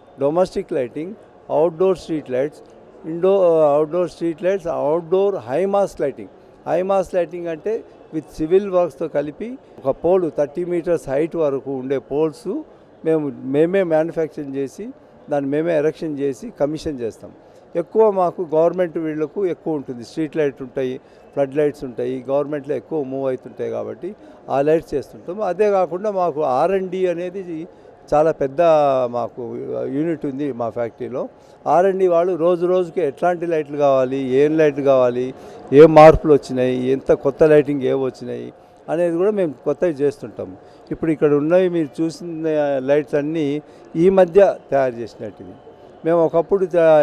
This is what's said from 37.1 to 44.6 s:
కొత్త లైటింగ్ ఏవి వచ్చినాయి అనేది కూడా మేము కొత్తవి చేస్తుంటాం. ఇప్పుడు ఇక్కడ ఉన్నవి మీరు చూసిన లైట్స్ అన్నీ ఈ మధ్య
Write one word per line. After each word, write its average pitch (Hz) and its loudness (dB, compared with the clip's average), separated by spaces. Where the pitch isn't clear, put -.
కొత్త 147 0
లైటింగ్ 147 4
ఏవి 131 0
వచ్చినాయి 120 -10
అనేది 165 0
కూడా 190 2
మేము 185 -2
కొత్తవి 151 0
చేస్తుంటాం. 123 -6
ఇప్పుడు 165 -2
ఇక్కడ 147 2
ఉన్నవి 170 2
మీరు 165 -4
చూసిన 165 -8
లైట్స్ 143 0
అన్నీ 151 -2
ఈ 170 4
మధ్య 185 4